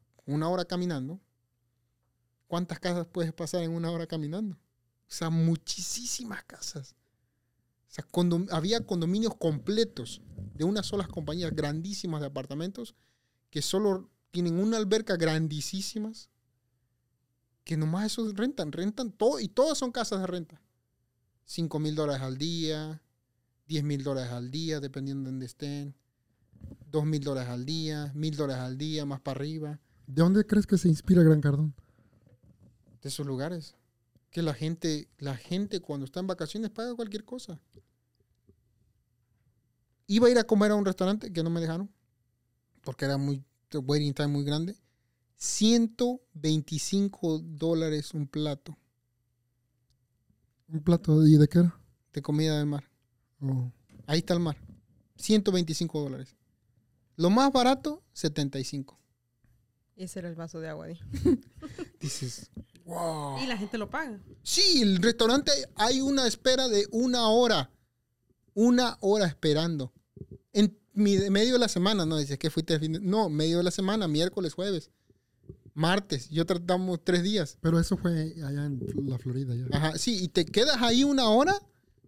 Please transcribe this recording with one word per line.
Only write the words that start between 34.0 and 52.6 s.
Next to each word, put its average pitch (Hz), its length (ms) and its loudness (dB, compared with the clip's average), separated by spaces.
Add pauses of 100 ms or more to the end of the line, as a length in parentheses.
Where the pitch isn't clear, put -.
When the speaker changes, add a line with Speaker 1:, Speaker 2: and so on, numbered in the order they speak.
Speaker 1:
Que 170 120 -4
la 156 120 0
gente, 156 540 -4 (100)
la 139 180 -6
gente 196 440 -4
cuando 139 260 -8
está 180 140 -10
en 185 80 -6
vacaciones 190 420 -6
paga 233 260 -8
cualquier 214 280 -8
cosa. 202 360 -14 (2500)
Iba 226 220 6
a - 20 8
ir 247 80 8
a 220 60 4
comer 208 280 4
a - 20 4
un 208 100 2
restaurante 196 480 -2
que 165 100 -2
no 165 80 -2
me 170 100 -2
dejaron, 165 300 -4 (920)
porque 135 220 -8
era 139 120 0
muy, 139 280 -4 (280)
waiting 143 420 0
time 147 140 -2
muy 143 160 -2
grande. 156 320 -4 (600)
Ciento 233 840 2 (140)
veinticinco 160 1040 -2
dólares 160 760 -4
un 147 140 -4
plato. 151 480 -6 (1900)
Speaker 2:
¿Un 160 140 -6
plato? 160 440 6
¿Y 156 100 12
de 147 120 10
qué 170 120 4
era? 175 180 4 (340)
Speaker 1:
De 143 100 -6
comida 151 360 0
del 147 80 0